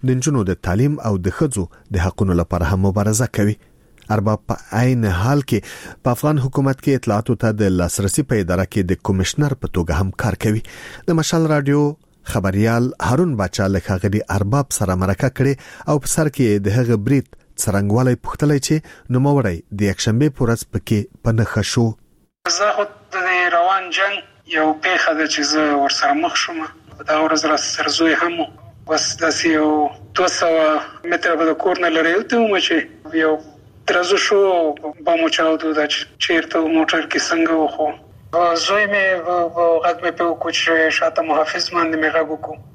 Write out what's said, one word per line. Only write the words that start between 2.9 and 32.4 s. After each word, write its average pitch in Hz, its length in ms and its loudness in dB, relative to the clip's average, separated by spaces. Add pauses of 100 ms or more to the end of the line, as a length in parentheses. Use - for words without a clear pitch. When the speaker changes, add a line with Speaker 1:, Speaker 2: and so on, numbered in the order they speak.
Speaker 1:
کوي. 107 220 0 (540)
ارباب 107 260 0 (100)
په - 280 -4
عین 123 260 2 (140)
حال 135 300 2
کې 110 100 0 (460)
په - 100 2
افغان 151 300 0
حکومت 135 360 0
کې 135 200 2
اطلاعاتو 107 420 0
ته 110 160 0
د 104 160 4
لاسرسي 92 560 0
په 113 120 2
اداره 90 220 0
کې 92 260 -2
د 92 80 0 (100)
کمیشنر 104 520 0
په - 160 -6
توګه 80 240 0
هم 95 80 0 (140)
کار 95 220 -2
کوي. 110 180 0 (460)
د 165 100 2
مشال 160 340 0
راډیو 143 300 2 (500)
خبریال 110 560 2 (220)
هارون 151 320 2
باچا 95 320 -2
له 92 120 0
ښاغلي 101 360 0 (140)
ارباب 104 420 0
سره 92 240 0
مرکه 98 360 0
کړې 135 160 2 (380)
او 147 40 2 (100)
په - 80 -2
سر 156 220 0
کې 104 300 2
د 104 120 2
هغه 117 280 2
برید 135 220 2 (340)
څرنګوالی 107 640 2
پوښتلی 147 400 0
چې 156 80 2 (420)
نوموړی 127 400 2 (220)
د - 20 0 (100)
یکشنبې 120 440 0
په 131 120 0
ورځ 117 140 0 (120)
پکې 107 280 0 (220)
په 113 160 0
نښه 107 240 0 (100)
شو. 117 140 2 (720)
Speaker 2:
زه 202 180 2
خو - 120 -2 (280)
د 185 160 -2 (240)
روان 196 320 2 (120)
جنګ 202 140 0 (440)
یو 156 80 2 (220)
پیښه 165 320 0
ده 156 120 0
چې - 80 -2 (120)
زه 151 320 2
ورسره 143 400 0
مخ - 180 -2
شوم. - 180 -6 (380)
په - 140 -14
دغه 156 160 2
ورځ 156 140 0 (120)
را 139 140 -2
سره - 320 -4
زوی - 240 2
هم 339 160 -2
و. 370 100 -4 (400)
بس - 320 -2
داسې 165 240 0
یو 156 240 2 (480)
دوه 185 180 2
سوه 160 260 2 (480)
متره 165 300 0
به 165 100 2
د 156 140 0
کور 180 220 0
نه - 100 4
لرې 165 220 2
وتې 226 180 -2
وم 220 180 4 (120)